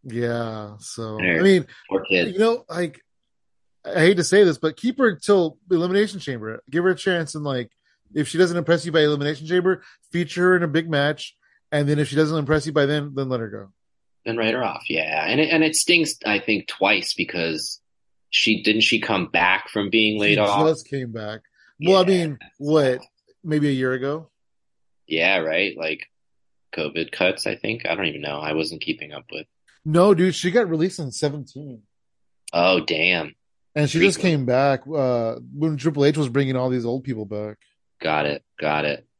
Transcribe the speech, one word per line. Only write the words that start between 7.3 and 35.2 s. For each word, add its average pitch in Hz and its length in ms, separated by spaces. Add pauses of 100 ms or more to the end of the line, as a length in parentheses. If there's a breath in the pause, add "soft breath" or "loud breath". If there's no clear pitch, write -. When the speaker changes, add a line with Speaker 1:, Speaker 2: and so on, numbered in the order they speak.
Speaker 1:
And, 151 80
like, 127 260 (420)
if 147 140
she - 100
doesn't 175 200
impress 160 280
you 175 60
by 151 120
Elimination 147 440
Chamber, 180 380 (260 loud breath)
feature 175 320
her 185 140
in 175 80
a 165 40
big 165 220
match. 143 460 (340)
And 147 180
then 147 120
if 131 80
she 113 80
doesn't 156 200
impress 151 300
you 156 60
by 143 140
then, 147 280
then 135 140
let 127 100
her 113 100
go. 98 200 (580)
Speaker 2:
Then 117 100
write 113 180
her 127 100
off. 80 260
Yeah. 80 340
And 135 160
it, 147 120
and 160 100
it 156 140
stings, 170 400 (100)
I 104 140
think, 107 260
twice 98 480
because 82 680 (500)
she, - 340
didn't 110 180
she 113 160
come 95 300
back 92 400
from 101 200
being 107 320
laid 104 140
Speaker 1:
She 104 60
Speaker 2:
off? 104 260
Speaker 1:
just 160 220
came 127 240
back. 110 300 (380 soft breath)
Well, 185 180
I - 20
Speaker 2:
Yeah. 180 260
Speaker 1:
mean, 143 120 (200)
what, 143 400 (460)
maybe 151 240
a 143 40
year 127 200
ago? 139 380 (760)
Speaker 2:
Yeah, 85 300
right. 82 380
Like, 80 300 (680)
covid 78 360
cuts, - 360
I 107 100
think. 113 280
I 82 100
don't 92 120
even 73 160
know. 73 160
I 76 160
wasn't 78 260
keeping - 320
up 71 180
with. 156 160 (380 soft breath)
Speaker 1:
No, 175 300
dude, 175 200
she - 180
got 208 180
released 165 300
in 139 100
seventeen. 139 720 (720)
Speaker 2:
Oh, 87 280
damn. 82 540 (400)
Speaker 1:
And 151 160
she 160 80
Speaker 2:
Pretty 190 100
Speaker 1:
just - 120
Speaker 2:
cool. 185 100
Speaker 1:
came 143 160
back, 131 400
uh, 123 540 (140)